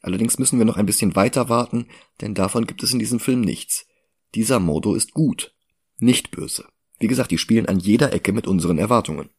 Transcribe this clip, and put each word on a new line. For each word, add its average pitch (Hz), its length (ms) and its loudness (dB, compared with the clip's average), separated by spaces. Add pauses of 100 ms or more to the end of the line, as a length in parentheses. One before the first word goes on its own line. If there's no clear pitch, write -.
Allerdings 101 380 -2
müssen 131 200 0
wir 113 60 6
noch 113 140 2
ein 104 80 2
bisschen 92 300 0
weiter 104 320 2
warten, 117 380 -2 (340)
denn 104 140 -6
davon 98 320 0
gibt - 160 -12
es - 100 0
in 127 60 0
diesem 113 220 -2
Film 127 220 0
nichts. - 440 -4 (480)
Dieser 113 240 2
Mordo 85 360 0
ist - 180 -4
gut, - 420 -2 (440)
nicht 123 320 2
böse. - 360 -10 (320)
Wie 113 100 0
gesagt, 123 220 -2
die 82 80 0
spielen 113 280 2
an 98 120 0
jeder 107 340 2
Ecke 101 200 0
mit 104 140 -4
unseren 87 320 2
Erwartungen. 87 500 0 (100)